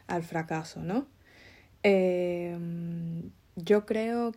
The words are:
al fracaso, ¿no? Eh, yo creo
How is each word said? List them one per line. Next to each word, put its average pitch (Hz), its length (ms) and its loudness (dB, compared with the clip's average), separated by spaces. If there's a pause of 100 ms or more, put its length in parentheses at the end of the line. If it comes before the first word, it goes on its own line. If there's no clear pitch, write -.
al 175 160 -2
fracaso, 160 600 -4
¿no? 208 240 -2 (800)
Eh, 180 680 4 (1000)
yo 208 280 4
creo 226 520 -2